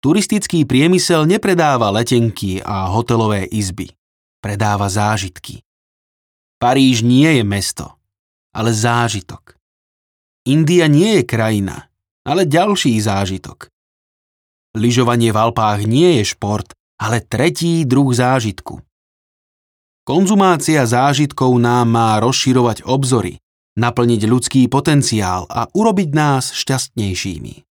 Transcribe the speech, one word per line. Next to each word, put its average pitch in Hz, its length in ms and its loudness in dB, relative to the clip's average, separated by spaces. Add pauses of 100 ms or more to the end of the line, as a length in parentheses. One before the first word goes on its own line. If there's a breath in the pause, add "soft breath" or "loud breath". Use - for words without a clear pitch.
Turistický 175 640 0
priemysel 160 600 2
nepredáva 160 640 0
letenky 113 640 0
a 95 320 -6
hotelové 107 560 0
izby. 95 480 -8 (480)
Predáva 101 480 -2
zážitky. 104 720 -4 (960)
Paríž 127 440 2
nie 127 240 4 (120)
je 113 80 0
mesto, - 520 -6 (560)
ale 110 200 -2
zážitok. 117 840 -4 (920)
India 160 400 4
nie 175 320 4
je 117 80 -4
krajina, 110 640 -4 (320)
ale 170 240 0
ďalší 170 480 0
zážitok. 98 720 -4 (1120)
Lyžovanie 120 480 2
v 110 80 0
Alpách 107 480 0
nie 147 320 4
je 104 160 -2
šport, 104 400 -6 (240)
ale 110 240 -4
tretí 165 640 -2
druh 135 240 2
zážitku. 120 720 -2 (1300)
Konzumácia 170 800 2
zážitkov 131 720 0
nám 120 320 2
má 113 240 2
rozširovať 120 720 0
obzory, 123 480 0 (400)
naplniť 117 480 0
ľudský 123 480 2
potenciál 117 800 0
a 117 160 -6
urobiť 202 480 0
nás 147 400 0
šťastnejšími. 95 1200 -8